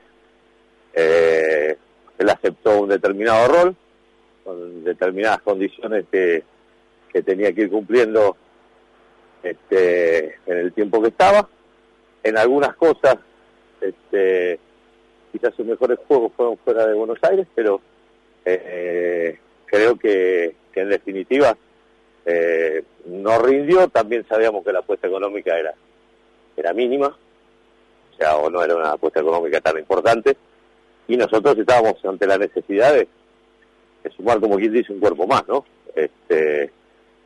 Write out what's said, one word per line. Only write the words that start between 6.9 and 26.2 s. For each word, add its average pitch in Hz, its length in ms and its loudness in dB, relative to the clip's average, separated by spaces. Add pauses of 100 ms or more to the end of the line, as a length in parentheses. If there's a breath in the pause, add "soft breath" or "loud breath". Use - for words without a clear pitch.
que 87 100 -2
tenía 95 300 -2
que 104 100 -2
ir 98 80 -2
cumpliendo, 107 640 0 (1080)
este, 87 920 0 (100)
en 90 120 -4
el 87 140 -4
tiempo 107 300 -2
que 113 60 2
estaba. 113 400 2 (720)
En 110 160 -2
algunas 127 380 2
cosas, 147 400 2 (640)
este, 92 800 -2 (720)
quizás 120 240 -4
sus 113 100 -8
mejores 117 400 -2
juegos 117 300 0
fueron 117 220 -2
fuera 113 280 0
de 107 80 0
Buenos 113 280 -4
Aires, 185 340 0
pero, 104 240 0 (640)
eh, 87 920 -4 (300)
creo 110 300 2
que, 92 580 0 (180)
que 95 100 -4
en 101 80 -6
definitiva, 101 640 0 (680)
eh, 82 580 -2 (240)
no 98 340 -2
rindió. 143 480 4
También 113 400 -2
sabíamos 110 360 0
que 101 80 -2
la 90 80 -2
apuesta 98 260 -6
económica 95 520 -4
era, 78 160 -6 (800)